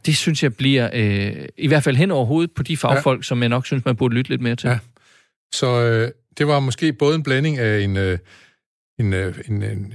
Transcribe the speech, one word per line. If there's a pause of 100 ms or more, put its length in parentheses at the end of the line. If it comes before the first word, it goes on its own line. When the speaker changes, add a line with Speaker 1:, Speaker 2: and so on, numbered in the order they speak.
Speaker 1:
det
synes
jeg
bliver,
øh, (260)
i
hvert
fald
hen
over
hovedet
på
de
fagfolk,
Speaker 2:
Ja.
Speaker 1:
som
jeg
nok
synes,
man
burde
lytte
lidt
mere
til.
Speaker 2:
Ja. (760)
Så,
øh, (280)
det
var
måske
både
en
blanding
af
en...
Øh, (840)
en,
øh, (140)
en,
en,